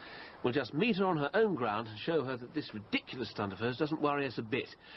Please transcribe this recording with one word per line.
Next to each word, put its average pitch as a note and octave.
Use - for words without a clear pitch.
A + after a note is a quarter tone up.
We'll B2
just C3+
meet G3
her F#3+
on F3+
her C#3+
own G#3+
ground A2+
and G#2+
show D#3+
her B2+
that A#2+
this D3
ridiculous C3
stunt G2+
of F2+
hers A#2+
doesn't D3+
worry C#3+
us B2+
a -
bit. A2+